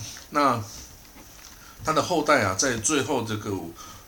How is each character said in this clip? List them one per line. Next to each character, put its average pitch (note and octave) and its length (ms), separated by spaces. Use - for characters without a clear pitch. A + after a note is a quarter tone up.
那 C3 340
他 D#3 80
的 D3+ 120
后 E3 180
代 C#3+ 220
啊， F#2+ 100
在 B2 240
最 C3+ 240
后 B2+ 220
这 A2 140
个 G#2 140
五， E2+ 220